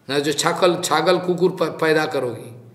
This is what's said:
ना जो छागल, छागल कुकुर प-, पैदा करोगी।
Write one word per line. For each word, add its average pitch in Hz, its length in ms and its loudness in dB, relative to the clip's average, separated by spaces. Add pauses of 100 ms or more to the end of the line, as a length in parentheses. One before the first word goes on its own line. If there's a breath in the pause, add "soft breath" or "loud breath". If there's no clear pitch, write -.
ना 143 100 0
जो 143 140 -2
छागल, 170 500 2
छागल 165 340 2
कुकुर 175 440 0
प-, 160 200 -2
पैदा 156 240 2
करोगी। 127 500 -6 (200)